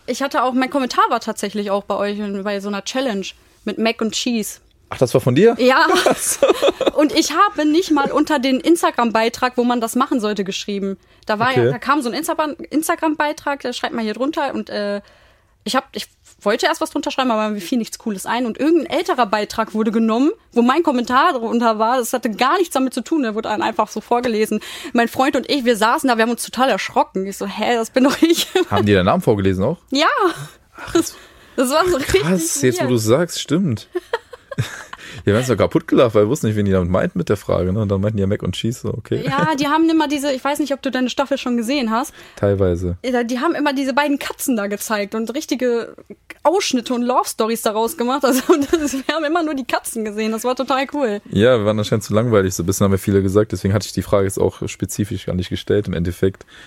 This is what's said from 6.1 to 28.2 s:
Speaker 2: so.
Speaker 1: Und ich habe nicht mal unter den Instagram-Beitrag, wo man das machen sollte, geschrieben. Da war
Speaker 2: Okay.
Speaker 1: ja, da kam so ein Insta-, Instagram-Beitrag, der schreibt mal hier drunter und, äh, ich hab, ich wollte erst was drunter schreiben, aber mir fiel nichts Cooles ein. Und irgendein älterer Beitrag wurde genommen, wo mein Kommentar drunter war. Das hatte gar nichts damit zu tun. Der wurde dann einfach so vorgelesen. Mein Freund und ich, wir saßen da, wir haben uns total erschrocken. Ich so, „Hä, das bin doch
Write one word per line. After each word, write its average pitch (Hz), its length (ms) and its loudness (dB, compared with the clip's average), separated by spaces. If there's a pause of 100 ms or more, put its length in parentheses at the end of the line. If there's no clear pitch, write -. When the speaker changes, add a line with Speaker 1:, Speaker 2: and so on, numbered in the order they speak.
Speaker 2:
so. - 300 0 (480)
Speaker 1:
Und 294 180 4
ich 311 200 0
habe 359 340 2
nicht 320 240 2
mal 285 200 2
unter 302 280 0
den 254 220 2
Instagram-Beitrag, 240 960 2
wo 240 80 2
man 240 180 2
das 226 140 -4
machen 262 240 2
sollte, 208 240 -2
geschrieben. 196 520 -4 (300)
Da 214 120 -2
war 240 120 2
Speaker 2:
Okay. 240 160 4
Speaker 1:
ja, 127 60 4
da 240 60 -4
kam 285 220 0
so 247 100 -4
ein 202 40 -8
Insta-, 311 400 -2 (160)
Instagram-Beitrag, 302 920 -2
der 247 140 -6
schreibt - 200 -6
mal 233 80 -4
hier 214 120 -4
drunter 277 400 -2
und, 214 160 -6
äh, 202 300 -4 (640)
ich 233 120 -4
hab, - 160 -2
ich - 160 -12 (320)
wollte 233 260 0
erst 311 140 0
was 320 100 -4
drunter 294 200 -4
schreiben, 254 200 -2
aber 214 200 0
mir 208 100 -6
fiel - 180 -2
nichts - 200 -6
Cooles 202 280 -6
ein. 240 200 -2
Und 214 120 -6
irgendein 302 400 2
älterer 311 280 0
Beitrag 214 480 -4
wurde 220 160 0
genommen, 226 400 2 (220)
wo 240 100 4
mein 262 200 4
Kommentar 262 500 2
drunter 226 460 0
war. 226 200 2
Das 233 140 -2
hatte 226 180 -2
gar 262 280 2
nichts 359 160 0
damit 262 200 0
zu 247 80 -4
tun. 320 200 0
Der 220 120 -2
wurde 214 140 -4
dann 214 140 -2
einfach 220 260 0
so - 120 -8
vorgelesen. 220 600 0 (320)
Mein 233 160 2
Freund 269 280 0
und - 140 -2
ich, 269 140 0
wir 233 120 4
saßen 240 320 2
da, 240 80 2
wir 226 60 2
haben 226 80 2
uns 233 140 -4
total 262 260 0
erschrocken. 196 560 -2
Ich 196 100 -10
so, 202 100 -6
„Hä, 214 280 -2
das 226 160 -2
bin 262 140 4
doch 269 180 2